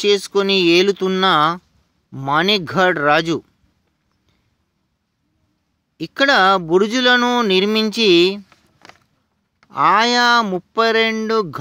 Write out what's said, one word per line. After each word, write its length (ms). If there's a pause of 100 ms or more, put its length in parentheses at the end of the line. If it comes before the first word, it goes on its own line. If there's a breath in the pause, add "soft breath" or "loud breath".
చేసుకొని 520 (220)
ఏలుతున్న 480 (880)
మాణిక్గఢ్ 840 (120)
రాజు 340 (2500)
ఇక్కడ 300 (380)
బురుజులను 720 (100)
నిర్మించి 580 (1800)
ఆయా 480
ముప్పై 500
రెండు 440 (260)